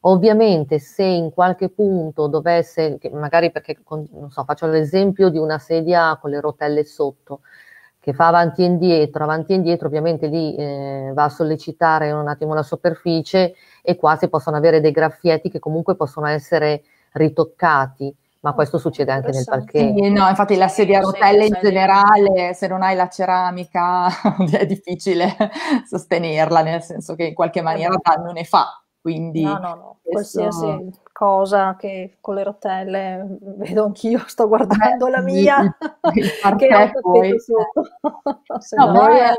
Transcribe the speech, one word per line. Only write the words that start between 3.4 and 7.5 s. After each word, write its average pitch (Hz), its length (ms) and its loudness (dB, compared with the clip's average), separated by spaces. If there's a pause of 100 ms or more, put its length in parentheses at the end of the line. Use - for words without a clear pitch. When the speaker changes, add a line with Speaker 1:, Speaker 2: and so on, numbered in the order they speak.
Speaker 1:
perché - 320 -12
con-, 156 300 -12
non 147 180 -18
so, 139 140 -10
faccio 151 220 -6
l'esempio 185 640 2
di 160 80 -2
una 156 220 -2
sedia 165 640 0
con 147 80 -8
le 143 100 -4
rotelle 147 460 -2
sotto, 143 560 -8 (580)